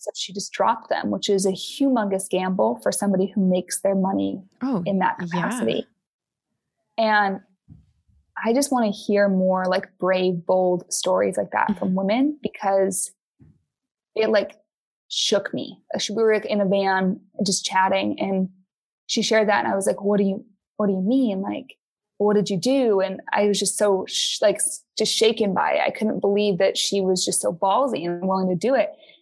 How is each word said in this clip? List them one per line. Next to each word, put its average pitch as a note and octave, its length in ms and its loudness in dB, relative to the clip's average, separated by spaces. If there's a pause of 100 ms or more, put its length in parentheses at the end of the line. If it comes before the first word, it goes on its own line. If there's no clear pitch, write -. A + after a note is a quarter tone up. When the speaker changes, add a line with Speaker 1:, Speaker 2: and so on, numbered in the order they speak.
Speaker 1:
so - 140 -10
she - 180 -10
just G3 200 -10
dropped - 360 0
them, - 220 -4
which G3 180 -2
is G3 180 2
a F#3+ 60 2
humongous G3+ 760 -2
gamble F#3 540 0
for - 100 0
somebody G3 340 0
who F#3+ 220 -2
makes F#3 320 -2
their G3 140 0
money G3 480 -2 (180)
Speaker 2:
Oh, B3 260 -2
Speaker 1:
in G3 120 0
that - 220 0
Speaker 2:
yeah. F3+ 60 -6
Speaker 1:
capacity. G3+ 600 -2 (1120)
And G#3 440 2 (1040)
I A3+ 80 2
just C4+ 200 2
wanna A#3+ 180 2
hear G3+ 380 0
more, F#3 380 2
like, F#3 320 -2
brave, F#3 480 0
bold F#3 460 2
stories F#3+ 440 0
like G3+ 160 -4
that G#3 260 0
from G3 100 -2
Speaker 2:
Mm-hmm. F#3 80 0
Speaker 1:
women A#3+ 460 0
because G3 680 -2 (1040)
it, A3 160 0
like, G3+ 260 0 (520)
shook - 460 -2
me. - 260 -10 (180)
She, - 140 -4
we A3 100 0
were, A3 120 4
like, G#3 120 0
in G#3 140 0
a G3 60 2
van F#3+ 540 2 (260)
just F#3+ 180 -2
chatting, F#3+ 560 0
and F#3+ 300 -2 (560)
she - 160 -2
shared G#3+ 260 2
that, G#3+ 160 2
and A3+ 80 -2
I G3 40 0
was G3 100 -2
like, G#3 160 -2
"What G3+ 160 2
do G3+ 60 2
you, F#3+ 200 -2 (320)
what G#3+ 120 0
do G3+ 40 0
you F#3+ 80 -2
mean?" G#3+ 400 0
Like, G3+ 360 -8 (420)
"What G#3 160 2
did G3+ 160 2
you G3 80 0
do?" A#3+ 420 2
And F#3+ 200 -2 (120)
I G#3 160 2
was G3 100 2
just G3 200 -2
so G3 280 2
sh-, - 360 -4
like, G#3 140 4
s-, - 280 -6 (140)
just G#3+ 160 0
shaken A3 400 2
by D#3 180 0
it. D#3 140 2
I - 40 0
couldn't - 300 -4
believe G3+ 380 2
that F#3+ 180 2
she - 240 -2
was F#3 240 0
just - 160 -2
so G3+ 120 -2
ballsy G3+ 540 0
and F3 220 -4
willing F#3+ 200 0
to F#3 80 0
do G#3+ 180 0
it. A#3 160 0 (320)